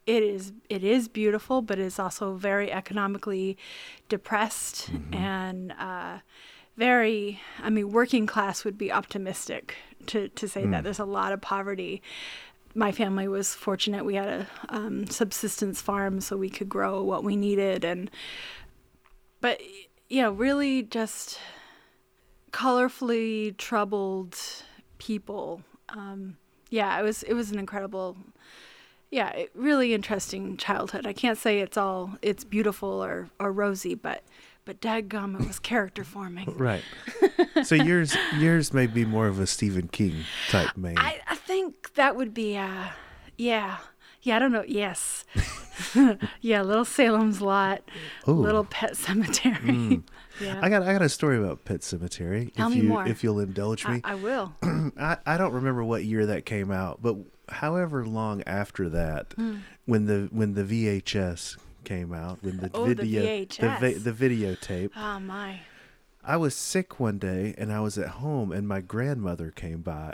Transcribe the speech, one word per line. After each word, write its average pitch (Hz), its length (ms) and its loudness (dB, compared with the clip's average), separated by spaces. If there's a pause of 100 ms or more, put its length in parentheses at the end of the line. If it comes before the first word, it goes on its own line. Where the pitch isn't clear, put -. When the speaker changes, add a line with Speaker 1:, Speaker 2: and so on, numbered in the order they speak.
Speaker 1:
it 226 160 4
is, 196 300 0 (180)
it 190 140 -2
is 226 240 4
beautiful, 214 540 2
but 202 180 -2
it's 185 200 -4
also 190 360 -4
very 202 360 0
economically 196 840 -2 (520)
depressed - 840 -2
Speaker 2:
Mm-hmm. 156 220 -6
Speaker 1:
and, 185 640 -4
uh, 180 400 -8 (560)
very, 220 640 4 (220)
I 214 80 -2
mean, 208 220 2
working 240 340 6
class 202 400 0
would 208 140 -2
be 196 120 -2
optimistic - 840 -4 (320)
to, 202 220 -2
to - 180 -8
say 196 180 -2
that 185 160 2
Speaker 2:
Mm. - 20 -8
Speaker 1:
there's 196 160 -6
a 202 60 -4
lot 196 260 -2
of 196 80 -2
poverty. 196 600 -6 (760)
My 214 160 2
family 196 360 0
was 196 260 -2
fortunate. 196 500 -2
We 202 120 -2
had 196 120 -2
a, 196 200 -4 (220)
um, 214 380 -4
subsistence 196 720 -4
farm, 196 400 0
so - 140 -6
we 190 140 -2
could 196 200 -8
grow 196 340 -2
what 190 200 0
we 202 120 0
needed. 196 500 2
And, 180 240 -4 (1300)
but, 247 200 0 (480)
you 262 120 4
know, 214 100 4
really 269 520 2
just - 560 -6 (1120)
colorfully 233 1080 0
troubled 196 800 -2 (600)
people. 202 640 -6 (280)
Um, 196 480 -12 (320)
yeah, 196 300 2
it 208 40 2
was, 214 200 0
it 220 100 0
was 226 180 0
an 208 80 -4
incredible, 190 580 -6 (920)
yeah, 233 180 0
it, - 240 -6
really 254 400 4
interesting 196 640 -4
childhood. - 480 -2
I 202 80 -6
can't 226 240 0
say 208 220 2
it's 190 180 -2
all, 190 440 -2
it's 202 220 0
beautiful 196 600 0
or, 180 260 -6 (100)
or 196 120 0
rosy, 196 440 0
but, - 280 -6 (420)
but 190 160 -14
dadgum, 202 580 -2
it - 80 0
was 196 120 -8
character 202 440 0
forming. 180 500 -8
Speaker 2:
<laughs> - 40 -8
Right. 117 300 2
Speaker 1:
<laughs> - 60 -16 (680)
Speaker 2:
So 165 120 6
yours, 165 400 6 (240)
yours 160 340 6
may 127 140 6
be 113 180 4
more 110 220 4
of 98 120 2
a 95 80 4
Stephen 92 400 2
King 90 280 2 (340)
type - 260 4
man. 87 220 -4
Speaker 1:
I, 311 300 0
I 330 80 -2
think - 580 -4
that 269 220 4
would 233 180 -4
be, 214 240 -2
uh, 190 300 -4 (500)
yeah. 214 400 0 (460)
Yeah, 233 140 4
I - 20 6
don't 262 120 6
know. 220 160 2
Yes. - 640 -2
<laughs> - 40 -16 (1080)
Yeah, 214 220 4
Little 214 220 4
Salem's 220 560 6
Lot, 196 400 4 (460)
Speaker 2:
Ooh. 139 60 6
Speaker 1:
Little 208 320 6
Pet - 320 -4
Cemetery. 202 600 2
Speaker 2:
Mm. 117 500 2
Speaker 1:
<laughs> - 60 -20 (280)
Yeah. 196 220 -4
Speaker 2:
I 185 60 6
got, 202 120 6
I 190 120 2
got 190 100 4
a 143 60 6
story 139 280 4
about 95 260 0
Pet - 200 -4
Cemetery, 90 720 -4
Speaker 1:
Tell 220 140 2
Speaker 2:
if 247 60 2
Speaker 1:
me 220 60 4
Speaker 2:
you, - 80 6
Speaker 1:
more. 208 180 2
Speaker 2:
if 113 160 0
you'll 104 160 2
indulge 101 460 -2
Speaker 1:
I, 123 80 0
Speaker 2:
me. 120 100 0
Speaker 1:
I 202 120 -4
will. 202 420 -4
Speaker 2:
<clears throat> - 60 -6
I, 156 540 0 (100)
I 160 100 2
don't 175 160 2
remember 127 300 0
what 113 220 0
year 107 200 4
that 101 220 0
came 101 240 -2
out, 95 320 -2
but 113 140 0 (320)
however 156 540 -2
long 110 440 -2
after 95 420 -2
that, 80 480 0
Speaker 1:
Mm. 214 220 -4 (260)
Speaker 2:
when 110 220 4
the, 101 240 2
when 107 240 0
the 101 80 0
V 110 240 0
H 101 280 0
S 90 400 -2 (280)
came 87 300 -6
out, 87 280 -8
when 92 160 -4
the 92 160 -6
Speaker 1:
Oh, - 140 0
the 117 80 4
Speaker 2:
video, 107 260 0
the 104 60 4 (400)
va-, - 120 0
Speaker 1:
V 127 60 2
H 127 120 2
S. 104 60 -8
Speaker 2:
the 117 80 0
videotape. 104 840 0
Speaker 1:
Oh, 208 220 -6
my. 190 400 -10 (640)
Speaker 2:
I 156 120 2
was 151 180 2
sick - 460 -4
one 104 180 0
day, 95 380 -2
and 107 140 -4
I 107 100 0
was 104 180 -2
at 87 80 -2
home, 127 460 -2
and 101 140 -2
my 98 140 -2
grandmother 95 720 -4
came 82 300 -8
by, 78 320 -8